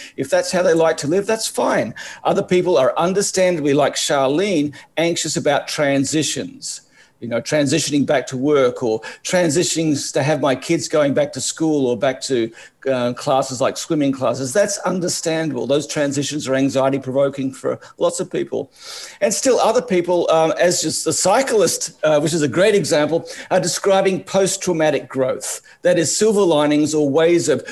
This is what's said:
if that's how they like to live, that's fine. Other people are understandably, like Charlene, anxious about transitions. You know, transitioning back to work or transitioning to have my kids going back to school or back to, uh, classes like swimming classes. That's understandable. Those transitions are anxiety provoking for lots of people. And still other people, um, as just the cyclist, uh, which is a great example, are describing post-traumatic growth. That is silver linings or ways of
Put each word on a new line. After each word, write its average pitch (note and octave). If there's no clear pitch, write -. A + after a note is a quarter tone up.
if C3+
that's F3+
how F3+
they F3
like D#3+
to -
live, F#3
that's A3
fine. G#3
Other E3+
people F3+
are B2+
understandably, F3+
like C#3
Charlene, D3
anxious E3
about C#3+
transitions. C#3
You A#2
know, A#2
transitioning C#3+
back C3+
to C3+
work C3
or A2
transitioning D#3+
to D3+
have C#3+
my C#3
kids E3
going D3
back C#3+
to C3+
school D3+
or A#2+
back C3
to, A2+
uh, B2
classes C3+
like A2+
swimming C#3+
classes. B2+
That's G#3
understandable. D#3+
Those -
transitions C#3+
are C3
anxiety C3+
provoking C3+
for C3
lots E3+
of -
people. -
And G#3+
still -
other A3
people, F3+
um, D#3+
as F3
just -
the D#3+
cyclist, A3
uh, D#3
which D3+
is E3
a D3
great F3+
example, D#3+
are F3+
describing F#3+
post-traumatic E3
growth. -
That F3
is -
silver G#3
linings D3+
or D3+
ways E3
of D3